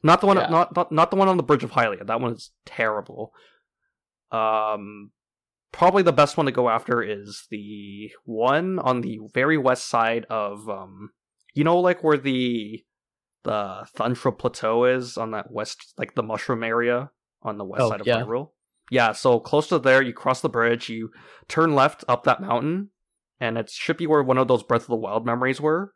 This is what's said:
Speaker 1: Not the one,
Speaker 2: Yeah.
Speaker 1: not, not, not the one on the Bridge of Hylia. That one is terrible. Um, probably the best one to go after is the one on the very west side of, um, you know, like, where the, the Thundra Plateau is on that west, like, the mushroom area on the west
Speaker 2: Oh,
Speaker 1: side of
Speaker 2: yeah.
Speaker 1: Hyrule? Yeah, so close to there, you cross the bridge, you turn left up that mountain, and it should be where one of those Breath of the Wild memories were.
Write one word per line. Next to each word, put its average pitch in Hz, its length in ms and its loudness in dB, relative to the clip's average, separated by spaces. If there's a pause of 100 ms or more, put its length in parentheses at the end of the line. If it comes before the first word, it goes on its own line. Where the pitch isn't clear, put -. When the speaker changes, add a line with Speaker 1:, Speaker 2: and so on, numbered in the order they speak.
Speaker 1:
Not 165 180 6
the 196 60 2
one, 196 100 6
Speaker 2:
Yeah. 175 120 0
Speaker 1:
not, 165 280 2
not, 175 160 -2
not 160 180 4
the 190 60 0
one 196 120 4
on 185 80 2
the 165 60 0
Bridge 131 220 2
of 123 80 -8
Hylia. 107 340 -2
That 113 140 -2
one 120 120 -2
is - 180 -14 (140)
terrible. 110 680 -4 (1000)
Um, 107 800 -2 (600)
probably 180 300 4
the 170 100 6
best 143 240 4
one 156 100 2
to 131 60 0
go 123 160 2
after 117 340 0
is 101 480 -10
the 104 600 -14 (140)
one 143 560 0
on 127 220 0
the 117 180 -8 (120)
very 143 240 2
west 127 320 0
side 117 400 0
of, 104 400 -6
um, 98 420 -12 (440)
you 143 80 0
know, 170 160 4
like, 180 240 2
where 151 160 4
the, 123 680 -4 (600)
the 101 420 -4 (100)
Thundra 120 400 -2
Plateau 117 480 0
is 127 320 0
on 110 140 -6
that 107 220 -8
west, - 440 -10
like, - 200 -10
the 120 80 -2
mushroom 113 400 -4
area 120 460 0 (320)
on 107 140 -8
the 104 80 -8
west 98 200 -2
Speaker 2:
Oh, 113 60 2
Speaker 1:
side 104 100 -6
of 104 60 -6
Speaker 2:
yeah. 117 160 0
Speaker 1:
Hyrule? 120 280 -6 (400)
Yeah, 120 220 2
so 120 280 4
close 151 280 0
to 170 100 2
there, 131 240 6
you 123 100 -4
cross - 280 -2
the - 80 -2
bridge, 117 400 0
you 113 220 -8 (380)
turn 160 260 2
left 143 340 2
up 123 160 0
that 131 160 2
mountain, 143 500 -4 (500)
and 113 180 -4
it 110 120 -6
should - 260 -4
be 170 100 -4
where 151 160 4
one 127 160 2
of 131 100 2
those 123 140 4
Breath 117 200 0
of - 60 -20
the 120 80 -2
Wild 110 300 -4
memories 127 340 -2
were. 165 360 -2